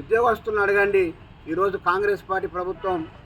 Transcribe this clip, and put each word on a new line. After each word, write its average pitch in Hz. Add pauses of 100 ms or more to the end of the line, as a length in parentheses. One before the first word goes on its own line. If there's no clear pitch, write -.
ఉద్యోగస్తులను 220
అడగండి. 196 (480)
ఈరోజు 185 (120)
కాంగ్రెస్ 196
పార్టీ 190
ప్రభుత్వం, 180 (280)